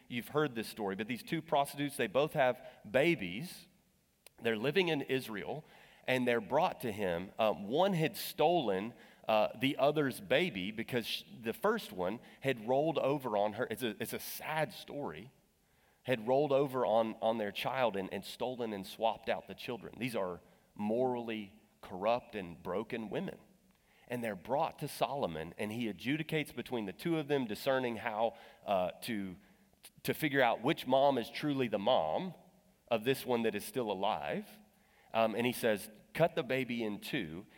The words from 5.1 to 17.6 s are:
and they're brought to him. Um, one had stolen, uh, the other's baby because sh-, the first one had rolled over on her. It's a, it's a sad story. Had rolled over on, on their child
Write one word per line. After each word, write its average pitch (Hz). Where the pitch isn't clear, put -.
and 127
they're 120
brought 139
to 120
him. 95
Um, 101
one 180
had 160
stolen, 120
uh, 107
the 135
other's 143
baby 107
because 113
sh-, -
the 113
first 214
one 92
had 120
rolled 143
over 131
on 104
her. 113
It's 110
a, 107
it's 117
a 110
sad 151
story. 110
Had 113
rolled 135
over 135
on, 110
on 113
their 104
child 123